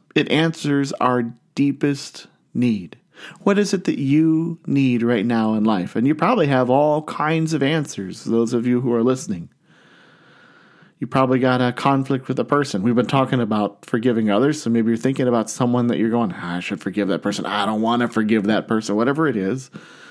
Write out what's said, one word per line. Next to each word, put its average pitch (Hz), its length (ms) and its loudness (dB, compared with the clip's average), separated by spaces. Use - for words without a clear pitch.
it 151 160 0
answers 143 640 0
our 123 400 0
deepest 139 720 -2
need. 110 420 -2
What 202 180 2
is 202 140 0
it 185 100 -2
that - 160 -2
you 160 680 2
need 135 380 2
right 117 220 2
now 113 300 2
in 107 100 2
life? 98 280 0
And 117 140 0
you 151 80 2
probably 175 320 2
have 127 220 2
all 151 320 2
kinds 160 520 -2
of 143 80 0
answers, 135 640 -4
those 113 300 0
of 117 120 0
you 123 140 2
who 123 140 0
are 117 100 2
listening. 123 460 -2
You 127 80 -8
probably 131 320 2
got 127 200 2
a 123 140 2
conflict 135 560 0
with 123 100 -2
a 117 60 0
person. 139 360 0
We've 117 140 2
been 120 120 2
talking 131 340 0
about 107 440 -2
forgiving 113 460 0
others, 143 300 2
so - 80 -4
maybe 117 220 2
you're 113 60 0
thinking 135 300 0
about 113 220 0
someone 123 380 0
that 107 100 0
you're 110 120 0
going, 110 240 0
"Ah, 87 220 -10
I 87 60 -4
should 90 180 -8
forgive 98 300 -4
that 92 140 -2
person. 101 220 -4
I 101 200 -2
don't 107 160 -2
want 120 220 0
to 117 40 -2
forgive 110 380 0
that 104 240 0
person," 110 260 -2
whatever 139 320 0
it 123 80 -2
is. 110 340 -4